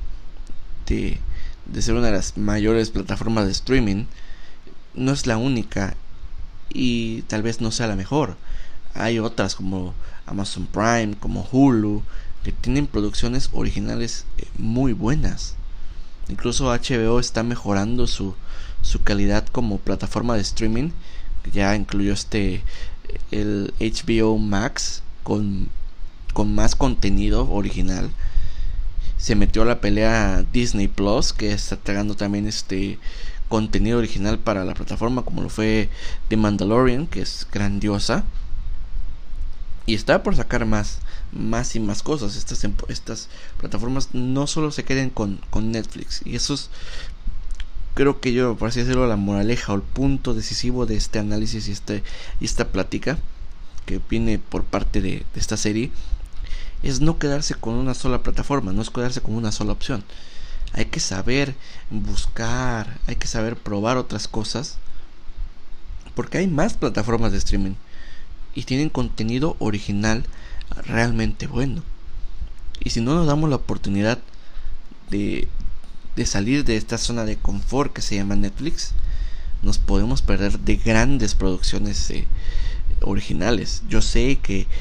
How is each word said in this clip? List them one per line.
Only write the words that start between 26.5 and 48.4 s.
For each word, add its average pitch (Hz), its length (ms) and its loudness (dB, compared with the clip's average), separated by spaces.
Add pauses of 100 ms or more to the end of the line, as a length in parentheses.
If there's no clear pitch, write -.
más 110 220 4
contenido 107 760 4
original. 101 600 2 (1080)
Se - 180 2
metió 104 280 6
a - 20 8
la 120 160 4
pelea 107 720 4
Disney 117 340 4
Plus, 104 460 2
que 104 180 0
está 101 260 -2
tragando 101 380 -2
también, 101 320 0
este, 98 520 -2 (480)
contenido 110 500 2
original 107 400 0
para 101 280 0
la 87 100 -4
plataforma, 117 480 -2
como - 180 -2
lo - 80 -2
fue 110 400 0 (380)
The 107 100 2
Mandalorian, 110 720 2
que - 140 -2
es - 300 -4
grandiosa. 101 720 0 (1600)
Y 110 80 2
está 160 260 2
por 190 140 2
sacar 117 320 2
más, 107 320 0 (320)
más 117 440 -2
y 113 40 0
más 104 240 -2
cosas. 135 320 -2
Estas - 240 -2
tempo-, - 300 0
estas - 380 -8 (300)
plataformas 127 560 0
no 131 320 0
solo 151 240 0
se 135 140 -6
queden 135 260 0
con, 101 400 -4
con 110 220 2
Netflix. - 520 -4
Y 120 120 -4
eso 120 180 -2
es, - 160 -6 (1300)
creo 139 260 2
que 131 100 0
yo, 120 240 0